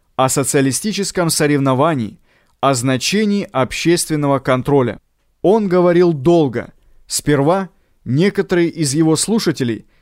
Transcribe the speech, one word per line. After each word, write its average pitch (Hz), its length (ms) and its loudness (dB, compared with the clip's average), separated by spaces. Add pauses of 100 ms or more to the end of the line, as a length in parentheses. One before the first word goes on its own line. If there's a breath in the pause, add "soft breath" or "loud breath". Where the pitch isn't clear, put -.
(160)
о 131 120 2
социалистическом 160 1000 -2
соревновании, 139 920 0 (400)
о 139 140 2
значении 180 760 -2
общественного 143 880 0
контроля. 127 600 0 (420)
Он 202 260 2
говорил 175 440 4
долго. 143 600 0 (340)
Сперва 156 640 0 (340)
некоторые 175 640 0
из 143 260 -4
его 160 220 2
слушателей 139 720 -2 (160)